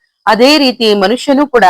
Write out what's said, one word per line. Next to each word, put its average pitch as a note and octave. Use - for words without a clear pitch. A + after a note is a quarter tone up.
ಅದೇ B3
ರೀತಿ A#3+
ಮನುಷ್ಯನು B3+
ಕೂಡ A3+